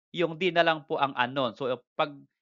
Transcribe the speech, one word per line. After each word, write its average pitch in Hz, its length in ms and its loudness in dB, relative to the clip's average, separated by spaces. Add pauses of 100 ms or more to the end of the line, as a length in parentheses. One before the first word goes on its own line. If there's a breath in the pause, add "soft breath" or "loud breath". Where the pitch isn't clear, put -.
(100)
yung 165 320 -2
d 185 80 4
na 165 160 4
lang 160 160 0
po 151 160 -4
ang 139 160 0
unknown. 123 400 0
So, 131 160 -4 (240)
pag 151 160 -2 (320)